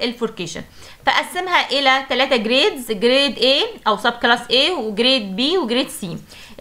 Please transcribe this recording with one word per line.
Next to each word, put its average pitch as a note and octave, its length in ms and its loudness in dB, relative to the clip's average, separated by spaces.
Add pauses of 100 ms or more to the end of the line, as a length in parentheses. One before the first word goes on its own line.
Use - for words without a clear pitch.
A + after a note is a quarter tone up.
الفوركيشن. G#3+ 600 -6 (440)
فقسمها F4 640 0
إلى C4+ 400 2
تلاتة C4 260 2
جريدز، B3 560 2
جريد A#3+ 480 2
A E4 480 0
أو G#3 100 2
سب A#3+ 140 0
كلاس A#3+ 280 0
A، C4 320 2
وجريد A3 640 0
B، D4 200 0
وجريد B3+ 320 -2
C. - 160 -12 (560)